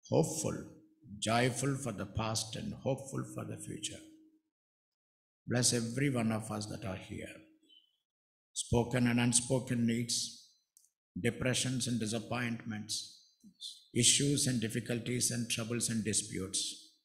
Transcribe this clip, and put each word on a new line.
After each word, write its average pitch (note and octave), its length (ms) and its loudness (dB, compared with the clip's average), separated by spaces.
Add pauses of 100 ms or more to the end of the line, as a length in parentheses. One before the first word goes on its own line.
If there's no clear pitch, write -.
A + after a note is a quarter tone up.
hopeful, - 480 2 (600)
joyful B2 560 2
for C3 180 -4
the F#2+ 140 -4
past A2 480 -2
and G#2+ 180 -6 (120)
hopeful C3 400 -2 (100)
for A2 100 -6
the G#2+ 120 -8
future. - 460 -8 (1500)
Bless A#2+ 240 4
every A#2+ 360 0
one A#2 220 2
of A2 220 -2
us G#2 140 -4
that - 180 -8
are F#2+ 120 -4
here. - 380 -10 (1160)
Spoken A#2+ 560 2
and A#2+ 100 4
unspoken A#2+ 680 2
needs, A#2 320 0 (1040)
depressions B2 680 0
and A#2+ 100 0
disappointments, A2 1200 -4 (720)
issues C#3+ 520 6
and B2+ 140 2
difficulties A#2+ 720 0
and A#2 180 -2
troubles A#2 380 0
and A2+ 160 0
disputes. - 880 -2 (120)